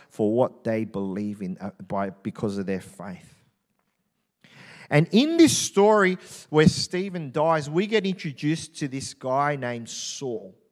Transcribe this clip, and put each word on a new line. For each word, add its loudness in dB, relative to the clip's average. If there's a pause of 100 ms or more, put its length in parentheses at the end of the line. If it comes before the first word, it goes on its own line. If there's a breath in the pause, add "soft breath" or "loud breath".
for 0
what 0
they -2
believe -8
in, -8
uh, -10 (160)
by, -4
because -8
of -6
their -4
faith. -18 (1500 loud breath)
And 4
in 4
this 8
story 4 (320 loud breath)
where 6
Stephen -2
dies, 0
we 0
get 0
introduced -4
to -6
this -10
guy -2
named -8
Saul. -10 (160)